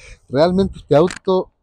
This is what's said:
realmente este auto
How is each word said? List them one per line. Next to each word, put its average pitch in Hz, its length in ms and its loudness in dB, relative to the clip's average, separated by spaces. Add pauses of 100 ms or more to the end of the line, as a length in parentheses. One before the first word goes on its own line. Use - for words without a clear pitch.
(300)
realmente 175 500 0
este - 160 0
auto 117 560 0 (120)